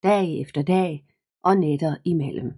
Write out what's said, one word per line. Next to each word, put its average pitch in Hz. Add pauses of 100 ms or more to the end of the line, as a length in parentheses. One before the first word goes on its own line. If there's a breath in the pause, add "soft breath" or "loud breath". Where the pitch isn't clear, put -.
Dag 190
efter 143
dag 180 (360)
og 190
nætter 151
imellem. 139